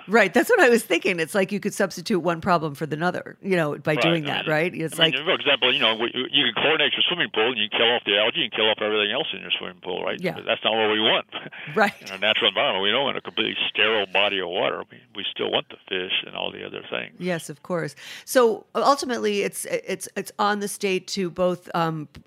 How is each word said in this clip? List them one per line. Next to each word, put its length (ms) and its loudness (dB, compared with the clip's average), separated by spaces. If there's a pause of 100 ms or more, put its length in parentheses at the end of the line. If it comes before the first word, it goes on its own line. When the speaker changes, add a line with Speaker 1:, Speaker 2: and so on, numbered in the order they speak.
Speaker 1:
Right. 240 4
That's 160 2
what 120 6
I 80 8
was 140 6
thinking. 360 0
It's 160 -2
like 160 2
you 80 -2
could 140 -4
substitute 480 -2
one 180 0
problem 360 0
for 100 -6
another, 560 -4
you 160 0
know, 200 0
by 180 0
Speaker 2:
Right. 60 2
Speaker 1:
doing 220 2
Speaker 2:
I 40 -8
Speaker 1:
that, 180 -2
Speaker 2:
mean, 60 -2
Speaker 1:
right? 240 2
It's 240 -4
Speaker 2:
I 100 2
mean, 60 -2
Speaker 1:
like 100 -4
Speaker 2:
for 80 2
example, 400 2
you 60 -2
know, 160 2
we, 120 -2 (240)
you 140 2
can 80 0 (100)
chlorinate 320 2
your 140 2
swimming 240 -2
pool 180 2
and 60 -6
you 120 -2
kill 220 2
off 140 0
the 120 4
algae 260 2
and 100 -4
kill 160 2
off 120 2
everything 300 2
else 220 -2
in 80 -10
your 180 -8
swimming 220 -12
pool, 240 -6
right? 160 -2
Speaker 1:
Yeah. 140 -2
Speaker 2:
But 100 -12
that's 180 0
not 120 2
what 160 4
we 100 2
want. 300 2
<laughs> 440 -12
Speaker 1:
Right. 260 4
Speaker 2:
In 100 -14
our 60 -8
natural 320 2
environment, 340 2
we 80 2
don't 120 2
want 140 -2
a 40 -8
completely 340 -4 (140)
sterile 360 2
body 340 2
of 80 -2
water. 420 -2
We, 80 -20 (180)
we 140 -6
still 220 -4
want 180 0
the 60 -18 (140)
fish 360 -2
and 100 -14
all 180 -4
the 120 -12
other 240 -10
things. 300 -6
Speaker 1:
Yes, 300 -6
of 140 -16
course. 320 -6 (280)
So 500 4
ultimately, 680 2
it's, 220 -6
it's, 500 -6
it's 240 -8
on 220 2
the 80 -4
state 400 -2
to 200 -2
both, 460 -2
um, 320 -2 (200)